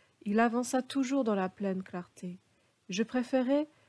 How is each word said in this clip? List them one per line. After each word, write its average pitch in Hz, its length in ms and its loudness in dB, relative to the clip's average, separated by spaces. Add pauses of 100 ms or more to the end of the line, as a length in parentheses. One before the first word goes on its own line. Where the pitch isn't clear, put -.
(240)
il 208 180 2
avança 240 400 2
toujours 269 420 0
dans 214 120 2
la 190 120 0
pleine 190 340 -4
clarté. 180 560 -12 (520)
Je 196 140 -2
préférais 254 680 0 (200)